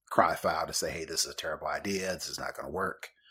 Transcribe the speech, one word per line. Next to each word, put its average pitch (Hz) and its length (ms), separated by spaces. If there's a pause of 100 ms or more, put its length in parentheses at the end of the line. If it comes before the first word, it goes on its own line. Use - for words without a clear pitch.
cry 82 260
foul 82 320
to - 60
say, 80 180
"Hey, 76 140
this 78 200
is - 60
a - 40
terrible 76 320
idea, 92 460
this - 160
is - 100
not - 160
gonna - 140
work," - 400 (220)